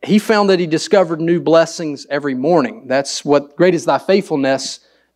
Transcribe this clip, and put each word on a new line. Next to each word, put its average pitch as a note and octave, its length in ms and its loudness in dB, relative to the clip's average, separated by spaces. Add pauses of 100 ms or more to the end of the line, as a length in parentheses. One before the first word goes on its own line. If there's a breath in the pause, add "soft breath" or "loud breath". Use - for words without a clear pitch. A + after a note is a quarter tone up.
he G3+ 160 2
found G#3 320 0
that F#3 80 4
he F3 80 -2
discovered E3 520 0
new E3+ 220 0
blessings D#3 680 0
every C#3 260 -4
morning. C3 520 -2
That's C3+ 380 -4
what, C#3+ 320 0
"Great F3 160 4
is D#3 120 -4
thy D3 120 0
faithfulness, C#3+ 840 -2 (340)